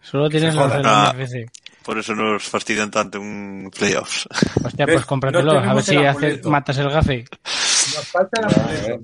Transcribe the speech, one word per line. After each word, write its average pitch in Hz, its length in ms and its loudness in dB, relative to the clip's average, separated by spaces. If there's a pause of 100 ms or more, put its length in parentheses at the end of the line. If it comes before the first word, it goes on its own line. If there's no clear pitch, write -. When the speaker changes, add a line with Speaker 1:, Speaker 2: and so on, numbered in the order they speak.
Speaker 1:
Solo 143 260 -2
tienes 156 280 2
Speaker 2:
Se 151 40 0
Speaker 1:
los 143 60 4
Speaker 2:
jodan. 135 160 2
Speaker 1:
de - 60 -2
la 107 220 6
Speaker 3:
Ah. - 60 -2
Speaker 1:
F 131 120 -8
C. 120 180 -8 (400)
Speaker 3:
Por 110 140 -4
eso 107 160 -4
nos 107 340 -2
fastidian 107 400 -2
tanto 101 300 -2
en 101 500 -10
playoffs. - 580 -4 (360)
Speaker 1:
Hostia, 131 240 -2
Speaker 2:
¿Ves? 160 80 6
Speaker 1:
pues 135 100 2
cómpratelos, 135 400 0
Speaker 2:
No 156 60 4
Speaker 1:
a - 20 6
ver 143 80 6
Speaker 2:
tenemos 135 240 2
Speaker 1:
si 147 100 2
Speaker 2:
el 147 120 6
Speaker 1:
hace, 139 180 2
Speaker 2:
amuleto. 151 240 -2
Speaker 1:
matas 143 300 0
el 143 100 0
gafe. 139 360 0 (180)
Speaker 2:
Nos - 640 -2
falta 208 340 0
el 208 140 -2
Speaker 4:
Ya, - 80 4
Speaker 2:
amuleto. - 240 -4
Speaker 4:
a - 0 -
ver, 117 160 -6